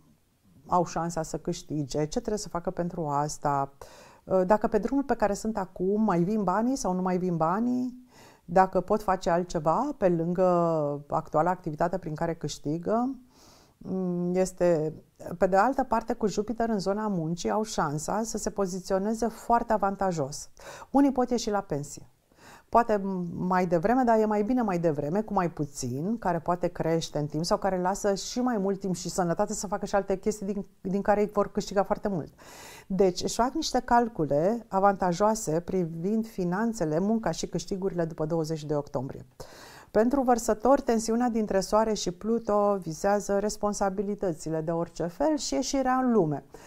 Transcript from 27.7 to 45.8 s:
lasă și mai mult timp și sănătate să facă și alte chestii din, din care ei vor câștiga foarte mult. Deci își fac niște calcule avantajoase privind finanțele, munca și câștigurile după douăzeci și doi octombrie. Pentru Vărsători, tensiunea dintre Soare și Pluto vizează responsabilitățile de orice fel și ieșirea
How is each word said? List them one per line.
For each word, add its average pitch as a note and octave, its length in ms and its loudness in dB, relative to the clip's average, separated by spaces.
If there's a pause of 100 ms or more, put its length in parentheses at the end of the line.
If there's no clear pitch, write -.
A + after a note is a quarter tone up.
lasă G3 320 0
și G3 260 -6
mai B3 180 0
mult G3 220 -2
timp F#3 160 -2
și F3 140 -6
sănătate F#3+ 440 0
să G3+ 140 -6
facă G3+ 180 -4
și G3 100 -2
alte G3 220 0
chestii G#3 280 -4
din, G3 200 -4 (160)
din F#3+ 200 -2
care G#3 200 2
ei G#3 120 0
vor G3+ 180 0
câștiga G3 320 0
foarte G#3 240 -4
mult. F#3+ 260 -4 (540)
Deci F#3 360 2
își - 120 -4
fac B3 180 2
niște D4+ 260 -2
calcule A3 880 2
avantajoase G3 920 2
privind F3+ 680 -2
finanțele, F3+ 720 -2
munca G#3+ 320 0
și F3 160 -4
câștigurile F3 580 -4
după D#3+ 200 -4
douăzeci D#3+ 320 -2
și D3+ 80 -12
doi D3 120 -2
octombrie. C3+ 480 -6 (640)
Pentru B3 300 4
Vărsători, B3 600 4
tensiunea A#3 480 0
dintre G#3+ 300 0
Soare G#3+ 340 2
și F3+ 180 -2
Pluto G#3 720 0
vizează G3+ 580 0
responsabilitățile G3+ 1200 -2
de D#3+ 100 -2
orice E3+ 340 -4
fel C#4+ 320 0
și - 160 -6
ieșirea C4+ 400 0